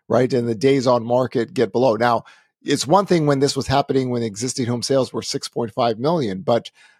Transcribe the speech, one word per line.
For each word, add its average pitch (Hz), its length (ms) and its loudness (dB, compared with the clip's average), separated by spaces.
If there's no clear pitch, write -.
right? 123 240 2
And 120 160 0
the 113 80 -2
days 135 320 2
on 120 160 4
market 120 500 -2
get 113 160 2
below. 120 240 2
Now, 117 300 0
it's 135 220 -2
one 185 220 2
thing 165 200 2
when 143 120 2
this 135 160 2
was 135 140 -6
happening 135 420 0
when 120 140 -2
existing 113 420 -6
home 120 160 -4
sales 135 300 -2
were 110 100 -6
six - 240 -8
point 117 260 -8
five 117 280 -2
million, 127 420 -2
but 120 300 0